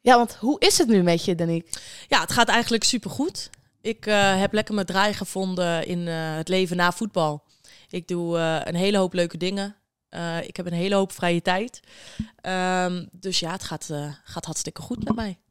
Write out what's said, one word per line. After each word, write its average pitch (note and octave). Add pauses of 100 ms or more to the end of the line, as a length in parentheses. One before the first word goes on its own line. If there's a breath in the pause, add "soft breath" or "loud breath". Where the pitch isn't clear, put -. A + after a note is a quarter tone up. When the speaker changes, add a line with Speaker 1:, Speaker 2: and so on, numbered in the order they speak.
Speaker 1:
Ja, B3
want A#3+
hoe C4
is G4+
het D#4
nu G3+
met E3+
je, F#3
Danique? E3 (400 loud breath)
Speaker 2:
Ja, -
het E3
gaat A#3
eigenlijk A3+
supergoed. - (300)
Ik, -
eh, G3+
heb G3+
lekker G#3+
mijn G3
draai G3
gevonden F3+
in, F3
eh, E3 (220)
het D#3+
leven F#3
na F3
voetbal. D#3+ (460 soft breath)
Ik F3+
doe, E3+
eh, D#3+
een F3
hele G3
hoop F#3
leuke F3
dingen. G3 (320)
Eh, E3+
ik -
heb F3+
een E3+
hele F3+
hoop G3
vrije F3
tijd. F#3+ (600 loud breath)
Ehm, F#3
dus F3+
ja, E3
het F#3+
gaat, -
eh, D3 (160)
gaat -
hartstikke -
goed A#3+
met A3+
mij. G#3+ (120)